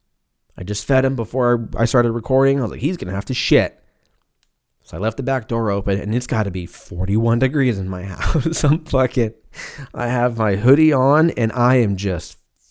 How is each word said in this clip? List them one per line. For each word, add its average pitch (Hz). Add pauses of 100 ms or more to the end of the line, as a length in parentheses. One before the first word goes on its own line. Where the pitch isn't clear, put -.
(560)
I -
just 98
fed 135
him 135
before 120
I 117
started 120
recording. 135
I -
was 104
like, 65
"He's 170
gonna 90
have 98
to 131
shit." 120 (1040)
So -
I 82
left 107
the 131
back 131
door 113
open, 98
and 104
it's 123
gotta 104
be 87
forty-one 107
degrees 131
in 92
my 92
<laughs> -
house. 120
I'm 156
fucking, 127 (580)
I 120
have 120
my 107
hoodie 143
on, 143
and 113
I 123
am 101
just, 92 (320)